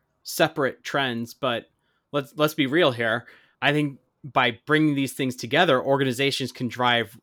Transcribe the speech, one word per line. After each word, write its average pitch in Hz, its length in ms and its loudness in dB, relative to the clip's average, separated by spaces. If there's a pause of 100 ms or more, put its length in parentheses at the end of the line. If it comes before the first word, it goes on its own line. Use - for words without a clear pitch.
(240)
separate 151 600 -2
trends, 120 500 -4
but 120 320 -4 (460)
let's, 143 240 -6
let's 151 180 0
be 139 140 0
real 151 240 2
here. 117 340 -2 (360)
I 139 100 2
think 147 280 -2 (240)
by 123 420 0
bringing 151 300 4
these 139 180 -2
things 127 220 -4
together, 135 460 2
organizations 135 720 0
can 127 160 -6
drive 117 560 0